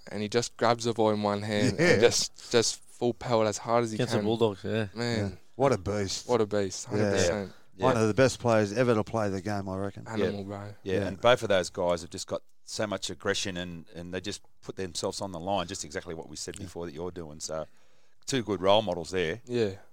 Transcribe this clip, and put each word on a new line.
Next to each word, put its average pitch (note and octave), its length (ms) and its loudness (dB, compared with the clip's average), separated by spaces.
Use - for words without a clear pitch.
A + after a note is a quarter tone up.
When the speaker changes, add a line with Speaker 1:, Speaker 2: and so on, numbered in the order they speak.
Speaker 1:
and G#2 100 -4
he G#2+ 80 -4
just A#2+ 280 0
grabs A#2 280 4
the A#2 80 0
ball A2 180 4
in G#2+ 100 0
one G#2 220 2
hand G#2+ 360 2
Speaker 2:
Yeah. F3 120 6
Speaker 1:
and G#2+ 100 6
just, - 500 2
just - 300 2
full - 320 -2
pelt A#2 340 2
as G#2 120 0
hard A#2+ 240 2
as A2+ 80 -2
he A2 60 -6
Speaker 3:
Against A#2 160 0
the A2 60 2
Speaker 1:
can. G#2 60 0
Speaker 3:
Bulldogs, A2 380 2
yeah. G#2 320 -2
Speaker 1:
Man. A#2 240 -2
Speaker 2:
Yeah. G2+ 100 0
What C3+ 160 2
a A#2 60 2
beast. G2 500 -4
Speaker 1:
What A#2+ 140 4
a A2 40 4
beast, G2+ 460 -2
Speaker 2:
Yeah. - 60 -2
Speaker 1:
hundred G#2 140 2
percent. G2 400 2
Speaker 4:
Yeah. F#2+ 80 -4
Speaker 2:
One B2+ 140 4
of A2 100 4
the G#2+ 80 2
best B2+ 240 4
players G#2+ 340 4
ever A#2+ 220 4
to G#2+ 80 2
play G#2+ 260 -2
the F#2+ 120 -2
game, G2 280 -4
I F#2+ 80 -4
reckon. G2+ 300 -6
Speaker 1:
Animal, G#2 320 -2
Speaker 4:
Yeah. G2 80 -8
Speaker 1:
bro. G2+ 120 -8
Speaker 4:
Yeah, G2 200 -4
Speaker 2:
Yeah. F#2+ 60 -2
Speaker 4:
and F#2+ 140 -8
both A#2+ 220 4
of A2 60 -6
those F#2 200 2
guys F2 320 0
have E2+ 80 -14
just F#2 160 -10
got - 160 -6
so - 220 -4
much G2 240 -4
aggression G2 460 -2
and, F2 280 -8
and F2 180 -10
they F#2 60 -4
just F#2+ 220 -8
put - 140 -10
themselves F#2+ 440 -4
on G2 100 -6
the E2+ 80 -8
line, F#2 280 0
just - 180 -8
exactly F2 300 -8
what D#2+ 120 -12
we D2+ 80 -12
said E2+ 220 -10
Speaker 2:
Yeah. G2+ 80 -10
Speaker 4:
before E2+ 220 -8
that D#2 80 -10
you're F2 160 -6
doing. D#2 280 -12
So, D#2 280 -6
two C3+ 160 -2
good F#2+ 200 -2
role G2 200 6
models E2+ 300 -4
there. F2+ 340 -2
Speaker 1:
Yeah. A#2 280 0